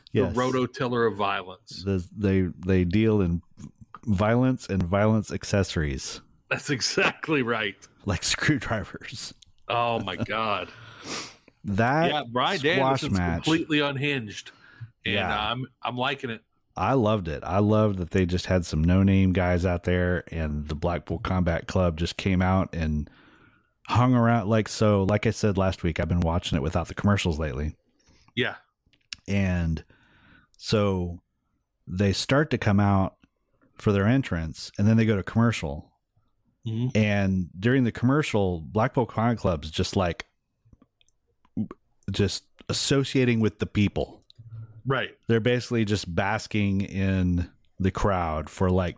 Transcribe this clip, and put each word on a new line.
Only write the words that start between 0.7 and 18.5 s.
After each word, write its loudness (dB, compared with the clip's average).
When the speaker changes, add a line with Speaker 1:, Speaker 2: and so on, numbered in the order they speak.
Speaker 2:
of -2
Violence. -6
Speaker 1:
The, 0
they, 2
they 4
deal 4
in 2
violence 2
and 0
violence 2
accessories. -2
Speaker 2:
That's -6
exactly -2
right. -2
Speaker 1:
Like -2
screwdrivers. -4
Speaker 2:
Oh, 0
my -6
God. -4
Speaker 1:
<laughs> -20
That 0
Speaker 2:
Yeah, -2
Bryan 0
Speaker 1:
squash 2
Speaker 2:
Danielson's 0
Speaker 1:
match. 0
Speaker 2:
completely 0
unhinged, -4
and -2
Speaker 1:
Yeah. -2
Speaker 2:
I'm, -6
I'm -6
liking -4
it. -10
Speaker 1:
I 0
loved 2
it. -6
I 0
loved 4
that -4
they 4
just -2
had 2